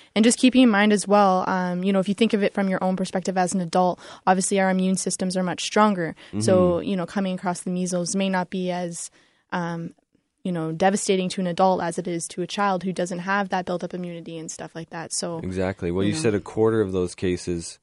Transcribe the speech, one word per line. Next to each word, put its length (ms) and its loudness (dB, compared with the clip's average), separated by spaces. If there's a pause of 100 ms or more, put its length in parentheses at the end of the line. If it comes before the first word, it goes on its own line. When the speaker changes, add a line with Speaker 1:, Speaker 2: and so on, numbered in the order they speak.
(140)
Speaker 1:
And 100 4
just 140 4
keeping 240 6
in 80 8
mind 220 4
as 160 2
well, 400 4
um, 340 -2
you 100 0
know, 60 4
if 100 0
you 60 0
think 180 2
of 100 0
it 120 0
from 140 0
your 140 -2
own 140 0
perspective 400 -4
as 160 0
an 80 0
adult, 380 2 (280)
obviously 340 2
our 100 4
immune 260 2
systems 400 -4
are 60 0
much 200 -4
stronger. 520 2 (260)
So, 380 4
Speaker 2:
Mm-hmm. 100 -6
Speaker 1:
you 80 -2
know, 100 -2
coming 280 -2
across 280 -4
the 80 -6
measles 440 -2
may 140 0
not 200 -2
be 220 -4
as, 400 -6 (420)
um, 400 -4 (520)
you 80 -2
know, 200 -4
devastating 580 0
to 100 -6
an 80 0
adult 340 2
as 160 -4
it 80 -6
is 220 -6
to 140 -8
a 40 -4
child 380 -2
who 80 -2
doesn't 260 -4
have 300 -2
that 180 -4
built-up 260 -4
immunity 460 -10
and 120 -12
stuff 240 -14
like 160 -12
that. 220 -10
So 260 -6
Speaker 2:
Exactly. 520 -4
Well, 140 0
Speaker 1:
you 60 2
Speaker 2:
you 40 -2
Speaker 1:
know. 80 -6
Speaker 2:
said 120 2
a 60 0
quarter 400 2
of 120 0
those 240 -2
cases 640 -4